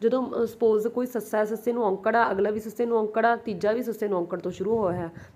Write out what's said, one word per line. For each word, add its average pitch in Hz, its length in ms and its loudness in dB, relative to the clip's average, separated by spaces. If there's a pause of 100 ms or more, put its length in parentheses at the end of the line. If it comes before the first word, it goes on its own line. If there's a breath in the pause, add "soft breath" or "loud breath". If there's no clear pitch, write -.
ਜਦੋਂ, 233 420 0
ਅ, - 20 2
ਸਪੋਜ਼ 220 420 2
ਕੋਈ 247 180 -2
ਸੱਸਾ 220 320 -4
ਹੈ, 214 80 4
ਸੱਸੇ 220 280 -2
ਨੂੰ 233 100 0
ਔਂਕੜ 196 320 2
ਆ, 226 160 4
ਅਗਲਾ 196 180 2
ਵੀ 214 100 -2
ਸੱਸੇ 226 260 -4
ਨੂੰ 233 120 2
ਔਂਕੜ 220 280 2
ਆ, 233 100 4
ਤੀਜਾ 208 360 -2
ਵੀ 240 120 -2
ਸੱਸੇ 220 240 -4
ਨੂੰ 180 120 0
ਔਂਕੜ 175 200 -4
ਤੋਂ 180 120 -6
ਸ਼ੁਰੂ 196 260 -2
ਹੋਇਆ 180 200 0
ਹੈ, 165 140 -6 (240 loud breath)